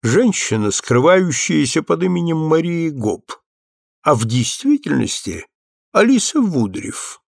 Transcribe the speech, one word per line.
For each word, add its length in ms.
Женщина, 680
скрывающаяся 1120
под 200
именем 360
Марии 500
Гоб, 420
а 140
в 100
действительности 1200
Алиса 480
Вудриф 800